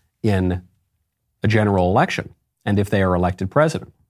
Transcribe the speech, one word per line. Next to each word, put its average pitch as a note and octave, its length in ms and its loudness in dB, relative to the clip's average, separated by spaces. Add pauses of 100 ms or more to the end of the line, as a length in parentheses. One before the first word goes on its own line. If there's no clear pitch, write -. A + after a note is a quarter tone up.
(220)
in F#2 400 0 (800)
a - 60 0
general G#2 420 2
election. - 420 -2 (320)
And G2+ 140 0
if G2+ 120 -2
they G2 120 0
are F#2 120 2
elected F2+ 360 -2
president, - 420 0 (180)